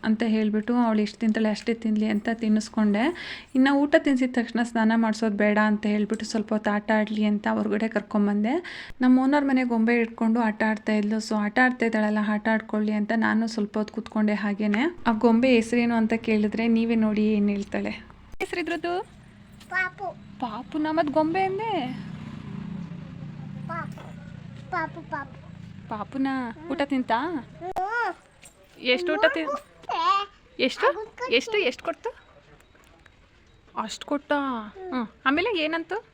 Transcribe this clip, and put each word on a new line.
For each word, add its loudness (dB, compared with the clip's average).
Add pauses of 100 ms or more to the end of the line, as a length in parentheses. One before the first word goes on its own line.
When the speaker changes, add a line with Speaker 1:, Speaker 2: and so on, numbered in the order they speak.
Speaker 1:
ಅಂತ 2
ಹೇಳ್ಬಿಟ್ಟು 2
ಅವಳು 4
ಎಷ್ಟು -2
ತಿಂತಾಳೆ 2
ಅಷ್ಟೇ 0
ತಿನ್ಲಿ 0
ಅಂತ 0
ತಿನ್ನಿಸ್ಕೊಂಡೆ. 2 (400)
ಇನ್ನು 6
ಊಟ 4
ತಿನ್ಸಿದ 2
ತಕ್ಷಣ -2
ಸ್ನಾನ 2
ಮಾಡ್ಸೋದು 2
ಬೇಡ 4
ಅಂತ 2
ಹೇಳ್ಬಿಟ್ಟು 0
ಸ್ವಲ್ಪ -4
ಹೊತ್ತು 0
ಆಟ -2
ಆಡ್ಲಿ 2
ಅಂತ 0
ಹೊರಗಡೆ 0
ಕರ್ಕೊಂಬಂದೆ. 0 (380)
ನಮ್ಮ 6
ಓನರ್ 4
ಮನೆ 4
ಗೊಂಬೆ 2
ಇಟ್ಕೊಂಡು 2
ಆಟ 0
ಆಡ್ತಾ -2
ಇದ್ಲು. 0
So, -4
ಆಟ 0
ಆಡ್ತಾ 2
ಇದ್ದಾಳಲ್ಲ, 2 (100)
ಆಟ 0
ಆಡ್ಕೊಳ್ಳಿ 0
ಅಂತ 0
ನಾನು 2
ಸ್ವಲ್ಪ -4
ಹೊತ್ತು -4
ಕೂತ್ಕೊಂಡೆ 0
ಹಾಗೇನೆ. 0 (100)
ಆ 4
ಗೊಂಬೆ 6
ಹೆಸರೇನು 4
ಅಂತ 2
ಕೇಳಿದ್ರೆ 0
ನೀವೇ 2
ನೋಡಿ 2
ಏನ್ 4
ಹೇಳ್ತಾಳೆ. -4 (500)
ಹೆಸರಿದ್ರದ್ದು? -4 (640)
Speaker 2:
ಪಾಪು. -4 (360)
Speaker 1:
ಪಾಪುನ? -6
ಮತ್ 0
ಗೊಂಬೆ 2
ಅಂದೆ? -4 (1700)
Speaker 2:
ಪಾಪು. -10 (580)
ಪಾಪು, -6
ಪಾಪು. -10 (500)
Speaker 1:
ಪಾಪುನಾ, -2 (340)
ಊಟ -4
ತಿಂತಾ? 0 (380)
Speaker 2:
ಹ್ಮ್. -4 (680)
Speaker 1:
ಎಷ್ಟು 0
ಊಟ 2
ತಿನ್-, -4
Speaker 2:
ನೋಡ್ಬಿಟ್ಟೆ. -8 (600)
Speaker 1:
ಎಷ್ಟು? 0
Speaker 2:
ಅದಕ್ಕೆ -2 (100)
Speaker 1:
ಎಷ್ಟು, 0
ಎಷ್ಟು -2
ಕೊಡ್ತು? -4 (1600)
ಅಷ್ಟು -8
ಕೊಟ್ಟ? -4 (380)
Speaker 2:
ಹ್ಮ್. -14
Speaker 1:
ಹ್ಮ್. -2 (200)
ಆಮೇಲೆ 2
ಏನಂತು? -4 (140)